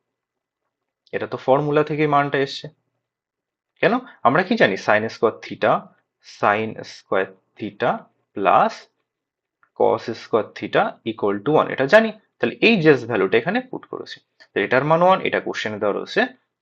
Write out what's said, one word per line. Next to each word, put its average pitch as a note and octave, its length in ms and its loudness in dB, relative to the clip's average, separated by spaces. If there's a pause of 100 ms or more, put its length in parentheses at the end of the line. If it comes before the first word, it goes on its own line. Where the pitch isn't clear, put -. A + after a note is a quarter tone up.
(1160)
এটা G#2 180 -6
তো B2+ 40 -6 (100)
ফর্মুলা D3 440 2
থেকে D3+ 140 -2 (100)
মানটা C#3+ 320 0
এসছে। - 200 -12 (1120)
কেন? F#3 140 2 (340)
আমরা D3+ 180 4
কি A#3 160 -2
জানি? G2+ 140 2 (100)
Sin G#2+ 160 4 (140)
square - 280 0
theta, G#2+ 280 0 (680)
sin A2 320 0 (240)
square - 360 -4 (280)
theta A2 320 -4 (440)
plus G2+ 400 2 (1040)
cos G#2+ 260 0 (180)
square - 260 -2 (100)
theta C#3 240 -2 (280)
equal G#2 340 -2
to D3 60 -2 (100)
one, F#2 140 0
এটা C3+ 100 -2 (100)
জানি। A3 160 4 (280)
তাহলে - 160 -2 (120)
এই A#3 80 4 (100)
just C3+ 260 6
ভ্যালুটা G2 300 2
এখানে F#3+ 180 -2 (120)
পুট - 120 -12 (100)
করেছি। - 260 -12 (320)
তাহলে G2+ 160 -2
এটার C3 240 2
মান E3 160 2
ওয়ান, F#3 120 4 (100)
এটা G2+ 180 -2
কোশ্চেনে G#2 360 -6
দেওয়া G2+ 160 0
রয়েছে F#2+ 220 -4 (420)